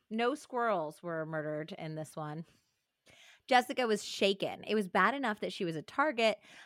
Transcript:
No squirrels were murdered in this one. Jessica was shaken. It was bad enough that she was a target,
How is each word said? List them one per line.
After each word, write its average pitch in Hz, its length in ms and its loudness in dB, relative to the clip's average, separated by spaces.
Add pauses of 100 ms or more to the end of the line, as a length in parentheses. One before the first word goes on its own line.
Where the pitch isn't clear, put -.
(120)
No 240 240 2
squirrels 214 680 -2
were 165 240 -4
murdered 156 520 -4
in 156 180 -8
this 156 200 -10
one. 156 300 -8 (1000)
Jessica 247 400 4
was 208 180 2
shaken. 190 600 0
It 214 100 0
was 208 120 0
bad 202 280 4
enough 247 240 -2
that 180 120 -4
she 190 140 -4
was 165 100 -2
a 151 60 -6
target, 233 580 2 (260)